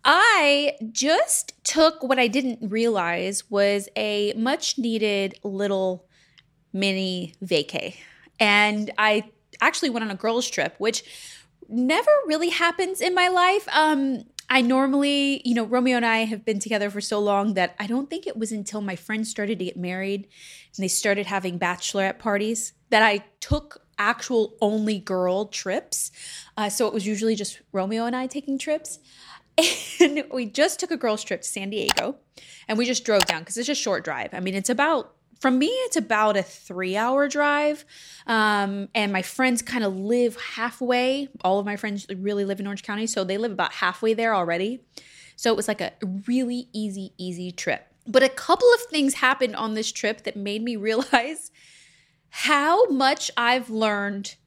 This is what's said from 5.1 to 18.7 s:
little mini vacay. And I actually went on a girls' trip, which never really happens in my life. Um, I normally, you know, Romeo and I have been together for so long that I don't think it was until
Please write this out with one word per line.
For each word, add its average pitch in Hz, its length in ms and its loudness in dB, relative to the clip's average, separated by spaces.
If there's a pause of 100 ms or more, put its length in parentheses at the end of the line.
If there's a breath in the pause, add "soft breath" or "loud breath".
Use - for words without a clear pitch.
little 190 640 -2 (680 soft breath)
mini 190 720 -2
vacay. 170 540 -2 (420 loud breath)
And 208 600 2
I 214 320 2 (300)
actually 302 300 2
went 226 140 -4
on 220 60 -6
a 196 40 -6
girls' 220 340 -2
trip, 160 300 -2
which 220 240 -2 (680 loud breath)
never 262 420 2 (160)
really 320 240 0
happens 339 500 0
in 359 140 0
my 359 140 4
life. 370 440 2
Um, 285 520 2 (260)
I 262 100 6
normally, 277 840 2
you 240 100 2
know, 233 100 2
Romeo 247 320 2
and 240 100 2
I 226 200 2
have 214 180 -6
been 208 160 0
together 208 300 -2
for 202 100 -6
so 208 180 -2
long 202 360 2
that 180 260 0
I 208 60 -4
don't 254 240 -2
think 381 160 -8
it - 100 -8
was 220 160 -4
until 214 300 -8